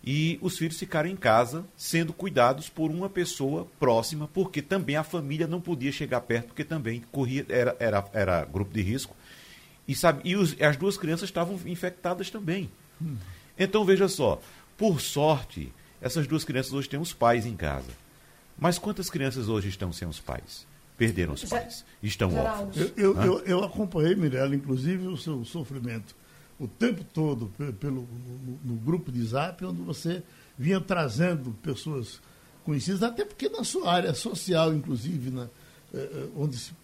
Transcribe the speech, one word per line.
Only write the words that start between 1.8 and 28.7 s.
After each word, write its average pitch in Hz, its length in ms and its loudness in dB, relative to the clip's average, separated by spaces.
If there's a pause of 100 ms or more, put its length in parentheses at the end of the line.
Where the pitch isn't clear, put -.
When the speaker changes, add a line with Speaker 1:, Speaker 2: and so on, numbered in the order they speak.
Speaker 1:
cuidados 135 560 2
por 160 220 -2
uma 185 180 -2
pessoa 170 580 -2 (120)
próxima, 139 520 2
porque 190 300 0
também 147 340 0
a 156 80 2
família 156 440 -2
não 170 120 -2
podia 147 320 -2
chegar 123 300 0
perto, 117 260 0
porque - 160 -8
também 120 480 -4
corria, 131 380 0
era, 120 300 4
era, 104 340 2
era 92 320 2
grupo 92 260 -4
de 107 120 0
risco. 113 320 -2 (720)
E, 139 80 0
sabe, 151 280 4
e 175 120 0
os, 175 260 4
as 147 160 4
duas 196 180 0
crianças 175 320 -2
estavam 175 380 -2
infectadas 180 640 -4
também. 185 400 -4 (320)
Speaker 2:
Hum. 151 160 -4 (400)
Speaker 1:
Então, 196 260 4
veja 190 240 8
só, 117 340 2 (360)
por 196 240 4
sorte, 139 720 0 (300)
essas 156 260 0
duas 156 160 0
crianças 127 300 -2
hoje 135 160 -4
têm 143 100 -4
os 175 140 -4
pais 117 320 4
em 117 100 -4
casa. 69 340 -4 (680)
Mas 175 200 2
quantas 196 320 -4
crianças 131 400 -2
hoje 101 200 2
estão 95 220 -4
sem 85 160 -8
os 78 120 -8
pais? - 480 -10 (300)
Perderam 90 360 2
os - 80 -8
Speaker 3:
Ge-, - 60 -10
Speaker 1:
pais. - 360 -4 (200)
Estão 104 260 2
Speaker 3:
Geraldo. - 380 0
Speaker 1:
órfãos. 151 280 -2
Speaker 2:
Eu, 196 160 6
eu, - 60 2
Speaker 1:
Hã? 101 80 4
Speaker 2:
eu, 190 140 4
eu 185 240 2
acompanhei, 175 500 2
Mirella, 139 400 2
inclusive 143 540 -2
o 185 100 -6
seu 139 260 -6
sofrimento 120 680 -8 (440)
o 131 100 -8
tempo 214 360 -2 (100)
todo 139 440 0
pe-, 143 160 -6
pelo, 127 340 -6 (380)
no, 127 180 -10
no 120 120 -4